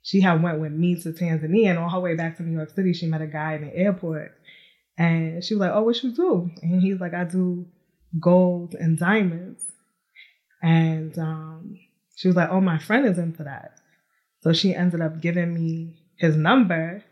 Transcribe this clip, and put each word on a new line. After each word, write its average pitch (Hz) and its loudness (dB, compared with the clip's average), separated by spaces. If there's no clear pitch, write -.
She 196 2
had 170 4
went 165 -2
with 156 -6
me 170 0
to 165 -8
Tanzania, 165 0
and 170 0
on 170 -4
her 185 -2
way 175 -2
back 165 -6
to 175 -10
New 165 -4
York 156 -6
City, 185 0
she 175 -4
met 156 -2
a 151 -8
guy 156 -6
in 151 -8
the - -14
airport. 180 -2
And 165 0
she - -4
was 202 0
like, 180 0
"Oh, 214 2
what 233 0
you 247 -2
do?" 233 0
And 180 2
he's 190 2
like, 175 -6
"I 175 -4
do 180 -2
gold 180 4
and 160 2
diamonds." 180 0
And, 160 2
um, 160 -10
she - -2
was 180 6
like, 175 2
"Oh, 190 2
my 175 2
friend 247 2
is 180 2
into 165 -6
that." - -14
So 165 2
she 185 2
ended 175 0
up 160 -4
giving 170 -2
me 165 -4
his 160 2
number. 175 2